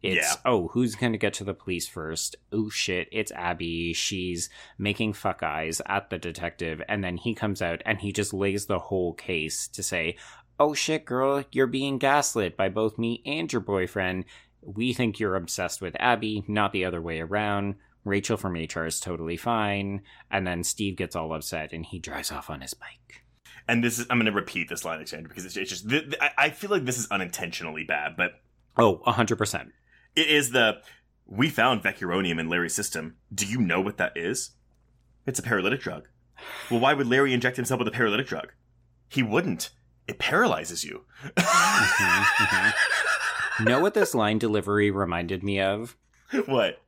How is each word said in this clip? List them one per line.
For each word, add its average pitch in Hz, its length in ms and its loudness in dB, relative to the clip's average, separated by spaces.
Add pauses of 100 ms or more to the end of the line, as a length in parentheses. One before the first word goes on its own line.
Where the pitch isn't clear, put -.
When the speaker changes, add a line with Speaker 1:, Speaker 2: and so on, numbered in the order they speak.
Speaker 1:
It's, 95 140 0
Speaker 2:
Yeah. 76 180 2 (120)
Speaker 1:
"Oh, 104 240 4
who's 120 260 0
gonna 113 220 0
get 101 180 0
to - 80 -8
the 98 100 -4
police 87 340 -6
first? 80 480 -6 (160)
Oh 107 180 0
shit, - 420 -2
it's 110 220 -4
Abby. 85 600 -4
She's 90 560 -4 (280)
making 104 360 0
fuck - 300 -4
eyes 80 440 -2
at 98 220 -2
the 92 80 -4
detective." 82 680 -6
And 101 160 -2
then 87 140 -2
he 110 180 -2
comes 104 260 -2
out 85 240 -2
and 107 140 0
he 101 140 -4
just 101 200 -2
lays 98 320 0
the 95 140 0
whole 90 340 -2
case 78 560 -4
to - 140 -8
say, 82 320 -2 (440)
"Oh 147 140 4
shit, 156 320 0
girl, 135 460 2
you're 131 160 4
being 135 300 -2
gaslit 135 580 2
by 95 140 2
both 107 280 0
me 117 280 -2
and 156 260 -4
your 120 100 0
boyfriend. 92 640 0 (380)
We 113 320 -2
think 113 260 0
you're 98 160 2
obsessed 90 460 -2
with 87 180 -6
Abby, 107 480 2
not 104 260 2
the 92 120 0
other 87 160 -2
way 82 200 -4
around. 101 540 0 (280)
Rachel 101 340 0
from 90 200 -2
H 80 180 -6
R 82 100 -2
is 80 140 -4
totally 82 380 -4
fine." 101 640 -2 (280)
And 98 160 0
then 87 200 -2
Steve 98 320 -2
gets 90 180 -4
all 80 180 -4
upset 78 380 -6
and 82 140 -8
he - 140 -12
drives - 320 -8
off - 180 -10
on 71 120 -8
his 65 120 -12
bike. - 500 -20 (460)
Speaker 2:
And 117 140 4
this 120 160 2
is, 120 100 -4
I'm 123 80 4
gonna 110 140 4
repeat 92 380 -2
this - 160 -8
line 82 160 -4
exchange 80 260 -12
because 90 180 -14
it's, 90 120 -10
it's 95 120 -4
just, 95 200 -8
th-, 147 160 2
th-, 143 160 -6
I, 143 160 2
I 143 140 4
feel 202 180 -10
like 185 160 2
this 123 120 -2
is 113 140 -6
unintentionally 85 720 -4
bad, 78 320 -2
but 90 240 -2 (380)
Speaker 1:
Oh, 107 280 6
a 120 60 4
hundred 113 260 2
percent. 90 360 -2 (420)
Speaker 2:
it 156 120 4
is 147 240 4
the, 113 260 6 (480)
"We 117 240 2
found 117 340 4
vecuronium 90 560 0
in 82 80 -2
Larry's 85 260 0
system. 80 440 -6 (180)
Do 101 100 -2
you 113 140 -2
know 90 220 4
what 101 160 -2
that - 180 0
is? 87 360 -4 (760)
It's - 140 -4
a - 40 -8
paralytic 113 380 0
drug." 82 260 -8 (640)
"Well, 120 80 4
why 120 140 6
would 131 140 0
Larry 131 260 4
inject 123 240 2
himself 127 220 0
with 110 100 0
a - 20 -10
paralytic 117 360 2
drug?" - 260 -6 (560)
"He 135 120 0
wouldn't. 117 500 0 (360)
It - 100 -8
paralyzes 87 680 0
you." - 180 -12 (200)
<laughs> - 120 -8
Speaker 1:
Mm-hmm, 855 1080 4
mm-hmm. - 1200 0
Know 127 160 4
what 202 140 2
this 202 200 2
line 107 220 2
delivery 104 540 2
reminded 87 520 0
me 98 160 0
of? 104 380 0 (480)
Speaker 2:
What? 110 420 2